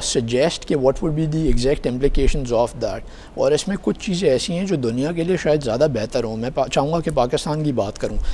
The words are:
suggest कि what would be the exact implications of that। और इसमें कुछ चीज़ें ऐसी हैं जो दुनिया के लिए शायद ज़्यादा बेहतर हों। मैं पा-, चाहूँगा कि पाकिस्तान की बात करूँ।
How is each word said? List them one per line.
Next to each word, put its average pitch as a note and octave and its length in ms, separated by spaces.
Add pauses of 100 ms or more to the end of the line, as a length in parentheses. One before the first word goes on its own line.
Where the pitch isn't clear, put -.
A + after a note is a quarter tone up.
(140)
suggest B2+ 520
कि E3+ 100
what C3+ 200
would D#3 220
be D#3 180
the D#3+ 160
exact B2+ 400
implications C3 640
of A#2 260
that। G#2+ 200 (380)
और C3+ 160
इसमें F#3 240
कुछ G#3 200
चीज़ें F3+ 320
ऐसी C3 240
हैं F3+ 120
जो G3 120
दुनिया B2+ 340
के E3 120
लिए F3 140
शायद D#3 240
ज़्यादा B2 260
बेहतर A#2 360
हों। A2 140
मैं A#2+ 140
पा-, C#3 180
चाहूँगा D#3 300
कि D#3+ 120
पाकिस्तान D3+ 520
की D3+ 80
बात G#2+ 260
करूँ। G#2+ 220 (140)